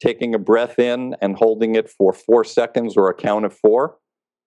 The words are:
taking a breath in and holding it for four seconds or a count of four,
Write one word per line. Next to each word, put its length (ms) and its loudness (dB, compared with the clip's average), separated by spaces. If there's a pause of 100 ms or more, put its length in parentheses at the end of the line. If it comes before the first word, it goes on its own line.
taking 320 -4
a 40 0
breath 400 0
in 420 -2
and 160 -4
holding 380 0
it 160 -2
for 220 0
four 320 2
seconds 520 -4
or 120 4
a 60 -2
count 300 -4
of 120 -6
four, 400 0 (500)